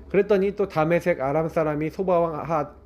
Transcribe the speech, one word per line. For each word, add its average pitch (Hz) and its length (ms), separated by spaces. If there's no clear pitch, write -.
그랬더니 196 460
또 196 120
다메섹 165 540
아람 151 260
사람이 151 420
소바 185 300
왕 165 160
하-, 151 380